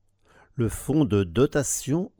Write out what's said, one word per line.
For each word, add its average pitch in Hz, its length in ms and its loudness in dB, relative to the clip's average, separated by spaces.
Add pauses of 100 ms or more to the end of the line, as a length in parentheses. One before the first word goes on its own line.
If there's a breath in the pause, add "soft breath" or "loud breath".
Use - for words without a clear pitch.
(540 soft breath)
Le 117 140 0
fonds 139 380 0
de 101 180 2
dotation 139 960 -2